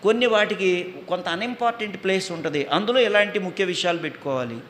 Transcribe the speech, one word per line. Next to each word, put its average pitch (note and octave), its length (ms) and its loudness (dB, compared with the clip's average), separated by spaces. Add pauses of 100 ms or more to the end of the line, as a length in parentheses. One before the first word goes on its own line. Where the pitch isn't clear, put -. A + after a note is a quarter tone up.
కొన్ని A#3 240 4
వాటికి F#3+ 680 2 (140)
కొంత F3 200 -2
unimportant G#3+ 760 -4
place F#3+ 280 0
ఉంటది, D3+ 340 -2
అందులో G#3+ 340 2
ఇలాంటి G#3 380 4
ముఖ్య F#3 260 -2
విషయాలు F3 340 0
పెట్టుకోవాలి. C3 600 -4 (120)